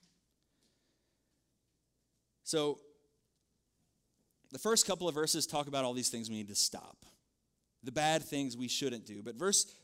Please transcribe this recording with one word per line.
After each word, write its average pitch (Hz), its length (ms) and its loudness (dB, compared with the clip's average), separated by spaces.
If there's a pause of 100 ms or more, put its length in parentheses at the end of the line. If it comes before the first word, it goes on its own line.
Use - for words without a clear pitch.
(2500)
So, 147 360 0 (1700)
the 131 80 -12
first 220 280 4
couple 180 200 0
of 160 80 0
verses 156 320 2
talk 147 200 -2
about 135 180 0
all 123 80 0
these 123 160 0
things 113 220 -4
we 110 60 -4
need 107 120 -6
to 104 60 -12
stop, - 500 -2 (800)
the 123 100 -8
bad 156 300 4
things 139 340 -2
we 123 120 -4
shouldn't 120 360 -2
do. 104 180 -10
But 113 120 -8
verse 185 300 2 (200)